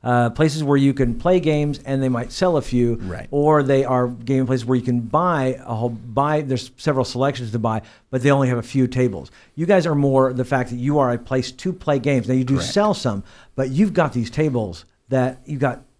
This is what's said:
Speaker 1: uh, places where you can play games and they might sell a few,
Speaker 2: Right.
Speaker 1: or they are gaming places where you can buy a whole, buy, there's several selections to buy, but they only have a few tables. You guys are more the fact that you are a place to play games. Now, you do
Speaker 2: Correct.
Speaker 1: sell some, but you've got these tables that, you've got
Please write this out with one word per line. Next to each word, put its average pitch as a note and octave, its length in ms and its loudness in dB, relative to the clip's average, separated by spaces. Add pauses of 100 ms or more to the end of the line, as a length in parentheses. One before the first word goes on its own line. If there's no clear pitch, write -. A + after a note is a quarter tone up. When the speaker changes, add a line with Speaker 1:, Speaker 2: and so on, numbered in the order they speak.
Speaker 1:
uh, B2 280 2
places D#3 340 0
where C#3+ 140 4
you C#3 160 4
can A#2+ 240 0
play F3+ 200 2
games D3 460 0
and C3+ 180 -2
they C3 60 0
might A#2+ 240 -4
sell F3+ 240 0
a C3+ 60 2
few, A#2+ 320 0
Speaker 2:
Right. F#2 360 -8
Speaker 1:
or D3 320 2
they C3+ 220 2
are B2 240 0
gaming B2 380 -2
places B2+ 180 -2
where B2+ 120 2
you A#2+ 60 0
can B2 180 0
buy C3+ 680 -2
a A#2 80 -6
whole, A#2 160 -2
buy, A#2+ 500 -2
there's C3 380 -4
several C3 260 0
selections B2 480 -4
to A#2+ 60 -2
buy, A2 240 -2 (280)
but B2+ 120 -2
they C#3 80 4
only C#3 180 4
have B2 80 0
a A#2 60 -4
few C3 240 0
tables. A#2+ 440 -2 (240)
You D#3+ 120 -2
guys F3+ 180 4
are D#3+ 100 0
more C3+ 380 4
the B2+ 140 -2
fact B2+ 240 -2
that A#2+ 60 -6
you C#3 220 0
are B2+ 140 2
a A#2+ 60 -2
place C3 340 -4
to F#3 220 -6
play D3+ 240 -2
games. B2+ 280 0
Now, B2+ 80 0
you C3 100 2
do C3 100 0
Speaker 2:
Correct. - 180 -2
Speaker 1:
sell G3+ 220 2
some, G2+ 280 -4 (340)
but C3+ 120 -2
you've F3 240 2
got D#3+ 220 0
these A#2 160 -2
tables B2 560 -2 (240)
that, C3 340 -2
you've D3 160 -8
got B2+ 220 -2 (180)